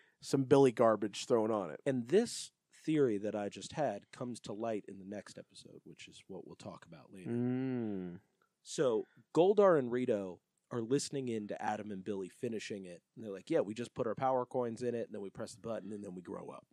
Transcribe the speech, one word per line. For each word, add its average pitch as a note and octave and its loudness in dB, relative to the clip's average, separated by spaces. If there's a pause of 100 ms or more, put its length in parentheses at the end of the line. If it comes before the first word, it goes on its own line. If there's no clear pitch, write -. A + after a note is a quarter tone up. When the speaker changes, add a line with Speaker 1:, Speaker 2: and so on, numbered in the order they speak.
(220)
Speaker 1:
some C#3 0
Billy C3+ 8
garbage A2 4
thrown A2+ 4
on G2 -2
it. C#2 -10
Speaker 2:
And B2+ -2
this A3 2 (320)
theory C3+ 2
that G#2 -2
I G2+ -2
just - -12
had A2+ -2
comes B2 -8
to - -10
light A2 -4
in G2 -12
the F#2+ -16
next G2+ -12
episode, - -20
which - -18
is D#2 -20
what F#2+ -12
we'll - -18
talk - -16
about - -20
later. F#2+ -12
Speaker 1:
Mm. A#2+ -4 (440)
Speaker 2:
So B2 0 (300)
Goldar F#3+ 8
and B2 2
Rito A2 0 (320)
are A#2+ -2
listening C3+ 0
in A2 -4
to F#2 -8
Adam G#2+ -4
and F#2+ -8
Billy G2 -6
finishing G#2+ -8
it, E2+ -16 (120)
and - -14
they're G#2 -8
like, F#2+ -10
"Yeah, D#3+ 4
we G#2 0
just A#2+ -10
put A#2+ -2
our G#2 -2
power C3 0
coins A#2+ -4
in A#2+ -2
it, A2+ -4
and - -14
then G#2 -10
we G2 -8
press A2 -12
the F#2 -20
button, G#2+ -8
and G#2 -10
then F#2+ -12
we F2+ -12
grow F2+ -10
up." - -14